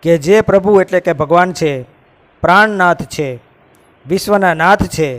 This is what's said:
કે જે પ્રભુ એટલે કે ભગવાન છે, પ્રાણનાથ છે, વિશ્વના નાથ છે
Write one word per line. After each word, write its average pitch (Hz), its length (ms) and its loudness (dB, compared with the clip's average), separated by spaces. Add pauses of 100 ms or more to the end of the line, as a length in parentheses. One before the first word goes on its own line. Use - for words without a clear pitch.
કે 170 140 2
જે 180 240 2
પ્રભુ 196 400 2
એટલે 185 180 -2
કે 175 140 -2
ભગવાન 170 400 0
છે, 156 160 -4 (720)
પ્રાણનાથ 185 600 2
છે, 135 360 -8 (680)
વિશ્વના 190 480 0
નાથ 185 300 2
છે 160 240 -4 (120)